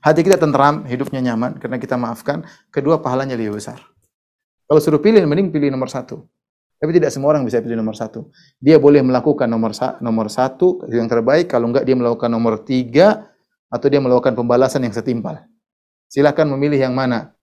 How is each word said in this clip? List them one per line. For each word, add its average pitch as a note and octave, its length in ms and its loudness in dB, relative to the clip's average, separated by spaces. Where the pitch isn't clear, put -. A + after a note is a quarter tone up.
Hati D#3 180 4
kita F#3 160 4
tentram, D3 480 2
hidupnya B2+ 380 -6
nyaman, A#2+ 340 -4
karena B2 240 -8
kita B2+ 160 -4
maafkan. A#2+ 480 -6
Kedua, D3 300 0
pahalanya C3 400 -4
lebih G#2+ 180 -6
besar. G#2+ 220 -14
Kalau D3+ 160 4
suruh D#3 180 2
pilih, G3+ 240 4
mending E3+ 240 0
pilih C#3+ 240 -2
nomor C3 160 -6
satu. - 400 -12
Tapi D#3+ 160 -2
tidak D#3 160 2
semua C#3 240 0
orang C#3+ 80 0
bisa A#2 160 -2
pilih A#2 160 -6
nomor A2 220 -6
satu. A2 340 -12
Dia D3+ 180 6
boleh D3 240 6
melakukan B2+ 480 0
nomor A2+ 240 -2
sa-, - 240 -6
nomor A2+ 320 -4
satu B2+ 560 0
yang A#2 240 -2
terbaik, C3+ 400 2
kalau A#2 220 0
nggak B2+ 100 0
dia B2+ 140 2
melakukan A#2 340 -2
nomor A2+ 320 -2
tiga, C3 640 2
atau B2 240 -4
dia C#3+ 80 2
melakukan B2+ 380 2
pembalasan B2 500 0
yang G#2 80 -8
setimpal. A#2 480 -6
Silakan C#3+ 480 0
memilih C#3+ 240 0
yang B2+ 160 0
mana. B2+ 480 -4